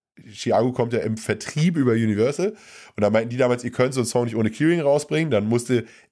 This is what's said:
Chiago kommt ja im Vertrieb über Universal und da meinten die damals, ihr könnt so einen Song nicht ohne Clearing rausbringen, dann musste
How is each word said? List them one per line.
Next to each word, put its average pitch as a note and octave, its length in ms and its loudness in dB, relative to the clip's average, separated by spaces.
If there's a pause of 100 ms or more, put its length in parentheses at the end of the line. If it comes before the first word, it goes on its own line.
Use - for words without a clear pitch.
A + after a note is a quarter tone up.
(280)
Chiago A2 440 0
kommt A#2 200 -2
ja A#2 60 0
im A2 180 -2
Vertrieb D3+ 600 -2
über B2 160 2
Universal A2+ 560 0
und - 540 -10
da G3+ 80 4
meinten A#2 200 0
die B2 60 -6
damals, B2 260 2
ihr A#2+ 80 -6
könnt B2+ 240 0
so C3 60 0
einen A#2 80 -2
Song A#2+ 160 0
nicht A2+ 100 -4
ohne A2 160 0
Clearing D#3+ 300 0
rausbringen, D3+ 500 0
dann G#2 160 2
musste A#2+ 380 0 (280)